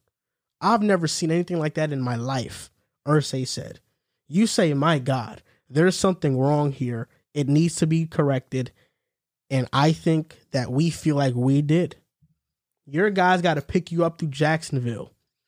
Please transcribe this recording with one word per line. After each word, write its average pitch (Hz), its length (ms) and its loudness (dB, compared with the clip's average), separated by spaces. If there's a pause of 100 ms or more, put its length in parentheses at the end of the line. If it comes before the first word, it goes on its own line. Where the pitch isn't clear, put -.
(600)
I've 208 220 2
never 190 260 2
seen 160 240 -2
anything 175 280 -2
like 151 160 -4
that 156 180 -2
in 135 80 -4
my 127 140 -2
life, 123 560 -6 (360)
Irsay 139 400 0
said. - 320 -12 (480)
You 196 200 2
say, 170 260 2
"My 147 260 2
God, 123 420 -4 (280)
there's 165 260 2
something 160 420 0
wrong 147 340 2
here. 120 360 -6 (260)
It 143 140 -2
needs 156 280 2
to 165 120 0
be 160 200 2
corrected." 131 640 -2 (800)
And 131 220 0
I 147 220 4
think 160 460 -2 (120)
that 123 220 -4
we 160 160 0
feel 151 260 -2
like 139 200 0
we 135 260 2
did. 156 340 0 (880)
Your 165 260 0
guy's 185 300 2
gotta 160 200 0
pick - 320 -4
you 170 100 0
up 165 140 -2
through 165 120 -4
Jacksonville. 139 840 -4 (340)